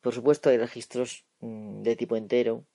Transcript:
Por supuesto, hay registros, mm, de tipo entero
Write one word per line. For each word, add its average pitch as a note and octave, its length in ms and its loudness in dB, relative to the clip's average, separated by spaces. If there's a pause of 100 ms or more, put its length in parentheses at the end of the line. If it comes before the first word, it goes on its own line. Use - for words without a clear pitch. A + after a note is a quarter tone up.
Por A#2+ 140 -2
supuesto, C#3 360 4
hay B2 80 6
registros, A#2+ 680 -6 (120)
mm, G#2+ 440 -12
de A2+ 120 2
tipo A#2 220 -2
entero A2+ 580 0